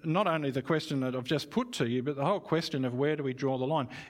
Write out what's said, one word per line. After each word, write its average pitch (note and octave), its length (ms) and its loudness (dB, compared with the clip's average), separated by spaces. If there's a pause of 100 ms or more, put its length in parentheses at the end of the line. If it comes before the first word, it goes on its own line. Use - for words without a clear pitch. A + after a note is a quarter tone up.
not F3 220 2
only D#3 220 2
the C3 120 0
question D3+ 400 0
that B2+ 120 0
I've B2+ 120 -4
just D3 240 0
put B3 240 -2
to B2 160 0
you, B2 140 2
but C#3+ 120 -2
the C#3 80 -2
whole F#3 160 2
question D#3 460 0
of A#2+ 80 -2
where C#3+ 240 0
do D3 60 -2
we C3 100 0
draw C3 240 0
the B2+ 100 0
line. C#3+ 220 0 (200)